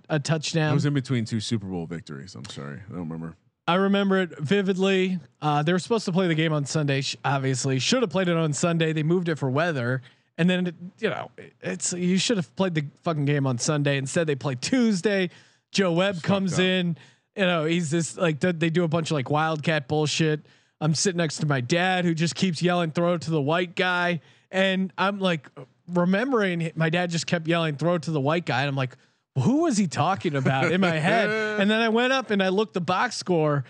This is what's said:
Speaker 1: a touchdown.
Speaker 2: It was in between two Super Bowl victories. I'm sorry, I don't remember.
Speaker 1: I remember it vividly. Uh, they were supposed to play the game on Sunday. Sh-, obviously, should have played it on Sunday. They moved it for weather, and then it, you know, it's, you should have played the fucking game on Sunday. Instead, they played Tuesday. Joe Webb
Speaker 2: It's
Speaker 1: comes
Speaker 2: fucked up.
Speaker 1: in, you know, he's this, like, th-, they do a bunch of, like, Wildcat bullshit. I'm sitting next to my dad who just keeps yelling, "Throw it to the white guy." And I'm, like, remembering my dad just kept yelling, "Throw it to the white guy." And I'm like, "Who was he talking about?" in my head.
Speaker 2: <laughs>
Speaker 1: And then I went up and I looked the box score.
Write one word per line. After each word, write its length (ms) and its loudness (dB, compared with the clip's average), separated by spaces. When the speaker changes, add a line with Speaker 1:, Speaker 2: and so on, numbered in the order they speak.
Speaker 1:
a 120 0
touchdown. 500 0
Speaker 2:
It 40 2
was 120 2
in 80 2
between 300 0
two 160 -2
Super 260 -4
Bowl 200 -6
victories. 500 -12
I'm 80 -14
sorry, 340 -12
I 40 -16
don't 160 -8
remember. 260 -10
Speaker 1:
I 80 4
remember 440 4
it 200 -2
vividly. 800 2
Uh, 220 2
they 80 2
were 80 2
supposed 240 -2
to 80 -2
play 160 2
the 80 2
game 160 2
on 120 0
Sunday. 360 0
Sh-, 240 -6
obviously, 560 0
should 220 2
have 100 0
played 160 0
it 80 2
on 160 0
Sunday. 400 0
They 100 -2
moved 260 0
it 80 -2
for 140 -2
weather, 500 0
and 100 4
then 200 2
it, 60 -8
you 100 0
know, 220 -8
it's, 320 -6
you 260 2
should 180 0
have 180 -4
played 220 -2
the 80 -2
fucking 220 -2
game 240 2
on 100 -2
Sunday. 380 0
Instead, 320 -2
they 80 0
played 260 -6
Tuesday. 680 0
Joe 200 2
Webb 240 2
Speaker 2:
It's 80 -10
Speaker 1:
comes 280 0
Speaker 2:
fucked 80 0
up. 60 4
Speaker 1:
in, 300 0
you 80 0
know, 200 2
he's 260 0
this, 260 -2
like, 240 0
th-, 180 0
they 120 0
do 140 2
a 40 0
bunch 220 -2
of, 40 -2
like, 160 -2
Wildcat 580 0
bullshit. 520 0
I'm 140 2
sitting 240 0
next 200 -2
to 80 -2
my 140 0
dad 440 0
who 100 2
just 200 -2
keeps 280 -2
yelling, 300 2
"Throw 220 2
it 80 -2
to 80 -6
the 120 0
white 340 -2
guy." 440 0
And 460 0
I'm, 240 0
like, 280 -2
remembering 800 2
my 140 0
dad 220 0
just 160 -4
kept 200 -2
yelling, 300 0
"Throw 200 0
it 60 -4
to 80 -6
the 100 0
white 260 0
guy." 140 0
And 80 0
I'm 80 -4
like, 200 -4
"Who 240 4
was 140 2
he 100 2
talking 480 0
about?" 380 2
in 80 2
my 180 2
head. 320 2
Speaker 2:
<laughs> 300 -2
Speaker 1:
And 100 4
then 100 2
I 100 2
went 240 2
up 160 -2
and 120 2
I 60 2
looked 240 0
the 80 -2
box 360 -2
score. 540 0